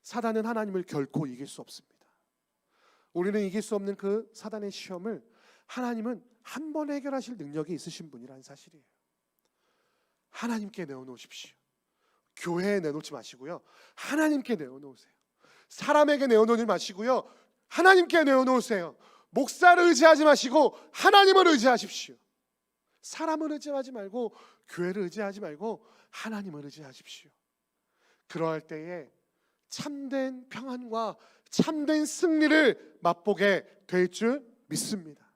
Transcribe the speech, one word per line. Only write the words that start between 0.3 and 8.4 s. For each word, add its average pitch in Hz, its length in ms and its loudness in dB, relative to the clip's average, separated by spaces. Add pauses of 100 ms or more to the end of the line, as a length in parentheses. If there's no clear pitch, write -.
하나님을 214 380 -4
결코 147 440 -6
이길 127 200 -12
수 - 140 -18
없습니다. - 460 -20 (1040)
우리는 196 280 -2
이길 196 200 -4
수 214 140 -6
없는 202 220 -6
그 214 360 -4
사단의 208 380 -12
시험을 185 520 -12 (440)
하나님은 240 560 -8 (180)
한 302 320 -12
번에 294 220 -6
해결하실 262 420 -8
능력이 151 360 -8
있으신 160 360 -14
분이라는 131 320 -20